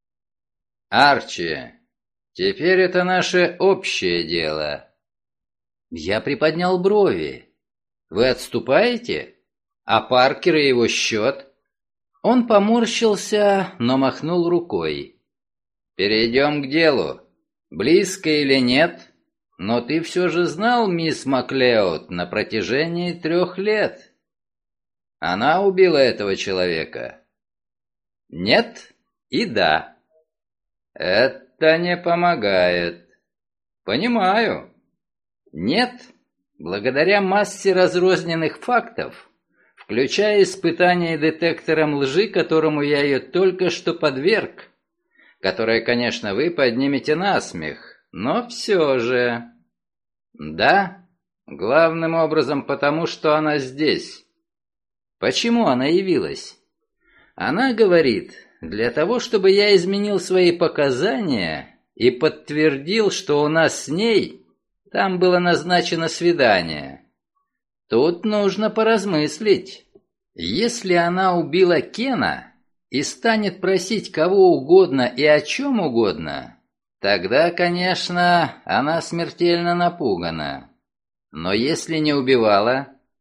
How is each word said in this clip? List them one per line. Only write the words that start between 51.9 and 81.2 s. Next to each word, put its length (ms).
образом 500
потому, 420
что 300
она 220
здесь». 640
«Почему 480
она 200
явилась?» 720
«Она 360
говорит, 600
для 280
того, 300
чтобы 300
я 260
изменил 420
свои 320
показания 1300
и 160
подтвердил, 1000
что 320
у 60
нас 360
с 40
ней 580
там 280
было 200
назначено 680
свидание». 960
Тут 340
нужно 460
поразмыслить. 1160
Если 600
она 420
убила 460
Кена 720
и 120
станет 580
просить 500
кого 460
угодно 460
и 220
о 160
чем 400
угодно, 800
тогда, 460
конечно, 1120
она 380
смертельно 720
напугана. 960